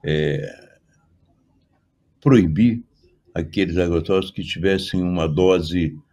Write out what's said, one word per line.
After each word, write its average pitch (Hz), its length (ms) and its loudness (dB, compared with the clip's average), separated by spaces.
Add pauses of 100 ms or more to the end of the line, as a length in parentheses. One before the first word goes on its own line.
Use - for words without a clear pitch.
é, 76 720 -6 (1400)
proibir 113 640 4 (500)
aqueles 85 440 -4
agrotóxicos 90 580 -2
que 95 80 -8
tivessem 95 580 -4
uma 90 260 -2
dose 85 720 0 (160)